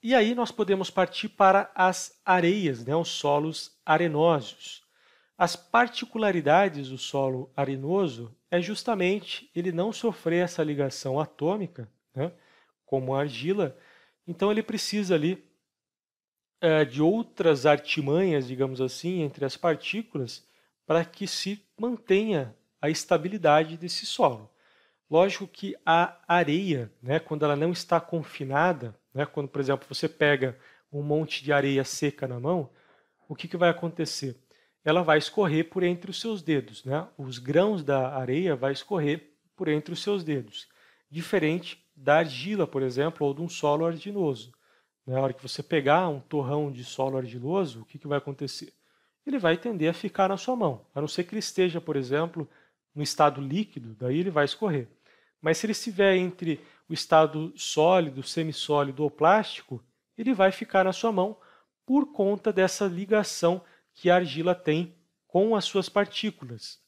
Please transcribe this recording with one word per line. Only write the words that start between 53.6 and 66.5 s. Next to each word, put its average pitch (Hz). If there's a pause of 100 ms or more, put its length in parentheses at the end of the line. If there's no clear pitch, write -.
daí 127
ele 190
vai 151
escorrer. 143 (520)
Mas 160
se -
ele 214
estiver 196
entre 175 (280)
o 165
estado 156
sólido, 156
semissólido 147
ou 147
plástico, 165 (320)
ele 226
vai 190
ficar 190
na 190
sua 226
mão 202 (480)
por 277
conta 202
dessa 190
ligação 185 (320)
que -
a 175
argila 170
tem 170 (320)
com 214
as 190
suas 190
partículas. 202